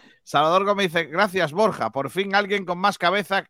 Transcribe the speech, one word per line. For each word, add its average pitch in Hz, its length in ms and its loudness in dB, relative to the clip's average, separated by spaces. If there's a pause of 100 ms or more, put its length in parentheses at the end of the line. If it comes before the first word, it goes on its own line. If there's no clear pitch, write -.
(220)
Salvador 160 420 2
Gómez 202 280 0
dice, 170 140 0
"Gracias, 170 460 0
Borja. 165 380 0
Por 135 200 -4
fin 196 240 -4
alguien 202 300 0
con 175 140 -4
más 190 180 0
cabeza 185 540 0